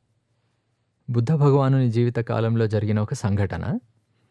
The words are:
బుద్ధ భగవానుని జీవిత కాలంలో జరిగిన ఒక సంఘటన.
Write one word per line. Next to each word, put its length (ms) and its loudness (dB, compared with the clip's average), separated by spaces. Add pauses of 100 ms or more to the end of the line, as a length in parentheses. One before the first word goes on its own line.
(1080)
బుద్ధ 220 0
భగవానుని 600 2
జీవిత 240 0
కాలంలో 520 -2
జరిగిన 320 0
ఒక 140 -4
సంఘటన. 680 -4 (520)